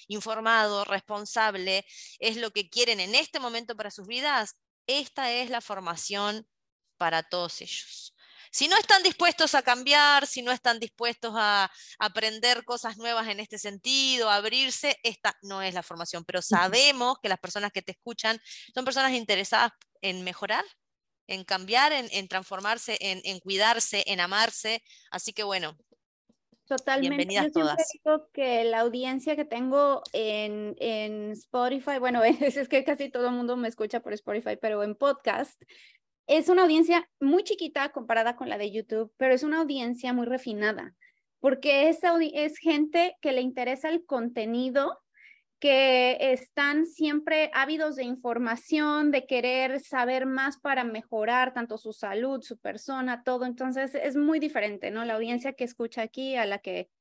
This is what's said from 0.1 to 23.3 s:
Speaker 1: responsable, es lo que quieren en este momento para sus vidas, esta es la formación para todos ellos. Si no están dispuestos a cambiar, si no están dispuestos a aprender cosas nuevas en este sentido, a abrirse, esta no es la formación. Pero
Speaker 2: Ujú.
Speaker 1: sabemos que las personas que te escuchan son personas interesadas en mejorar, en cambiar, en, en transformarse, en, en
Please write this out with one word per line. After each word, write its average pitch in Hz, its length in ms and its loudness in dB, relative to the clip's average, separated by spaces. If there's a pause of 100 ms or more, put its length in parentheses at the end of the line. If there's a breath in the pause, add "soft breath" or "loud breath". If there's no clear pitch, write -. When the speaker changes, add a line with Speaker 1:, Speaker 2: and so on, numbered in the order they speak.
Speaker 1:
responsable, 196 1000 -2 (340 loud breath)
es 220 160 -2
lo 226 160 -6
que 202 180 -6
quieren 233 300 0
en 190 160 -2
este 302 240 0
momento 233 380 -8
para 208 140 -10
sus 196 160 -16
vidas, 247 500 -2 (300)
esta 262 440 -4
es 247 180 -4
la 240 120 -4
formación 202 840 -6 (520)
para 165 260 0
todos 175 380 -6
ellos. - 520 -14 (380 loud breath)
Si 294 160 2
no 370 100 4
están 403 260 6
dispuestos 349 500 2
a 277 80 4
cambiar, 285 640 4
si 262 160 -6
no 240 100 -2
están 240 280 0
dispuestos 233 580 -6
a 208 340 2 (280 loud breath)
aprender 220 640 0
cosas 233 340 -6
nuevas 226 300 -2
en 202 120 -6
este 214 200 -12
sentido, 254 680 0
a 202 100 4
abrirse, 254 640 0
esta 214 400 -2
no 196 180 -8
es 185 140 -6
la 175 80 -6
formación. 170 420 -10
Pero 180 140 -4
Speaker 2:
Ujú. - 80 -6
Speaker 1:
sabemos 247 760 4
que 214 80 -4
las 185 80 0
personas 202 340 -8
que 190 120 -8
te - 80 -14
escuchan 226 480 -4 (340 loud breath)
son 254 120 -4
personas 269 260 2
interesadas 220 640 2 (280)
en 185 220 -6
mejorar, 202 420 -4 (640)
en 190 160 -10
cambiar, 214 500 2
en, 254 160 -2
en 190 180 -6
transformarse, 202 720 -4
en, 190 240 -6
en 185 160 -8